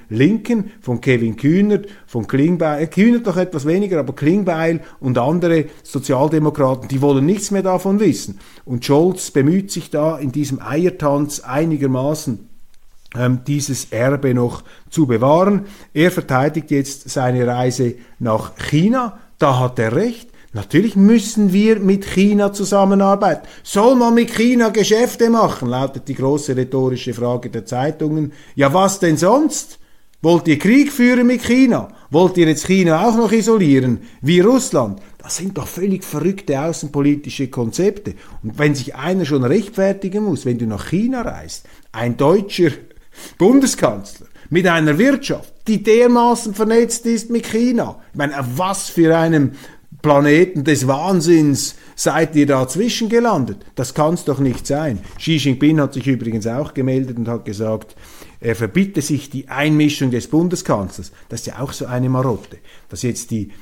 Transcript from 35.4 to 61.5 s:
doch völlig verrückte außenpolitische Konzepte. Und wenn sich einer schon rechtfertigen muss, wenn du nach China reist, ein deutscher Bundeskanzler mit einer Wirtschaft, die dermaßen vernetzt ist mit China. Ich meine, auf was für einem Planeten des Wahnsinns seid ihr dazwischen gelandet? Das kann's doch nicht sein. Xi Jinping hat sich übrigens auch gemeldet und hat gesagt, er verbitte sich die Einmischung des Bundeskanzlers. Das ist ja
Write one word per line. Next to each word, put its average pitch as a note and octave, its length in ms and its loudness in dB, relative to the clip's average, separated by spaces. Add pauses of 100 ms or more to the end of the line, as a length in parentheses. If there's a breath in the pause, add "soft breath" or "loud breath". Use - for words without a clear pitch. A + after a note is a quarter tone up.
doch A2 80 -8
völlig F#3+ 380 -4
verrückte D3+ 560 -4
außenpolitische C#3+ 880 -2
Konzepte. C3 640 -4 (280 loud breath)
Und A2 160 -10
wenn D3 160 2
sich C3 200 -8
einer E3+ 320 -2
schon C3 180 0
rechtfertigen G3 800 0
muss, E3 220 -4
wenn A#2+ 120 -2
du A#2+ 80 -4
nach G#2+ 220 -6
China A#3+ 320 -2
reist, - 460 -12 (260 soft breath)
ein A#2+ 240 -4
deutscher F3 540 2 (680 loud breath)
Bundeskanzler F3+ 880 0 (220 soft breath)
mit F#3 180 2
einer D#3+ 320 2
Wirtschaft, B3 540 0 (160)
die G#3+ 140 0
dermaßen A#3 720 4
vernetzt A3+ 520 0
ist A#3 240 -2
mit A#3 160 -2
China. A#3 540 -2 (120)
Ich C#3+ 60 -10
meine, C#3+ 220 -4
auf B2+ 60 -6 (100)
was F#3 320 -4
für E3 280 4
einem D#3+ 360 2 (480 loud breath)
Planeten D3 640 4
des C3 220 0
Wahnsinns D#3 880 2 (200 loud breath)
seid D#3+ 420 -2
ihr C#3+ 100 4
dazwischen D#3+ 640 -2
gelandet? G3 500 0 (160)
Das - 200 -6
kann's D#3+ 300 0
doch C3+ 140 -2
nicht C3 280 -2
sein. C#3 340 -4 (180 loud breath)
Xi D#3+ 180 0
Jinping D3 440 2
hat C#3 140 -2
sich B2+ 120 -8
übrigens A2+ 400 -2
auch A#2 260 -6
gemeldet C3 460 -2
und A#2 100 -6
hat A#2 160 -6
gesagt, A2 520 -6 (420 loud breath)
er A#2 160 -2
verbitte D#3 460 -2
sich - 300 -4
die C3 180 -10
Einmischung D3 600 0
des A#2+ 160 -4
Bundeskanzlers. D3+ 840 -2 (200 soft breath)
Das A#2 100 -10
ist - 60 -14
ja - 120 -12